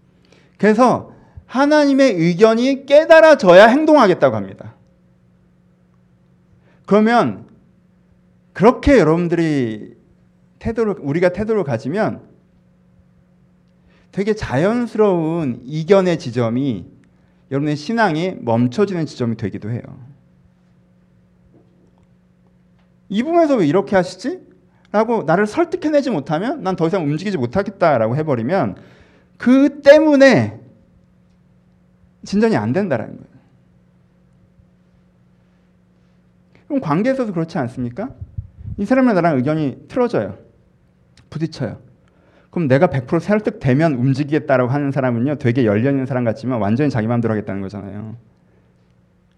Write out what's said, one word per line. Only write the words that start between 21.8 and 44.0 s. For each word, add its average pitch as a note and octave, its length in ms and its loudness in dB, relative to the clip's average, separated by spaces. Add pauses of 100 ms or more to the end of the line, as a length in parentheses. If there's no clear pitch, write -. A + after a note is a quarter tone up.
"이 G#3 140 -2
부분에서 D#4+ 320 2
왜 F#3+ 120 2
이렇게 F#3+ 280 0
하시지?" A#3+ 460 -4 (500)
라고 A3 320 -2
나를 E3 220 0
설득해내지 D4+ 640 -2
못하면 G3+ 540 -4
"난 F#3 120 -4
더 E3 120 0
이상 F3+ 160 -2
움직이지 E3+ 340 -4
못하겠다"라고 B2+ 800 -2
해버리면 C#3+ 600 -2 (640)
그 C4+ 440 2
때문에 C4+ 800 4 (1700)
진전이 G#3+ 320 0
안 A2 160 -2
된다라는 E3 420 -4
거예요. - 120 -20 (3500)
그럼 C#4 140 -4
관계에서도 A3 500 -2
그렇지 E3 280 -6
않습니까? B2 540 -8 (640)
이 G3+ 80 -6
사람이랑 B3+ 300 2
나랑 E3 220 2
의견이 C#3+ 500 -4
틀어져요. D3 500 -4 (920)
부딪혀요. D3 500 -8 (720)
그럼 F3 160 -4
내가 C#3 200 2
백 C3 200 -4
프로 E3+ 120 0
설득되면 D#3+ 760 0
움직이겠다라고 C3+ 800 -2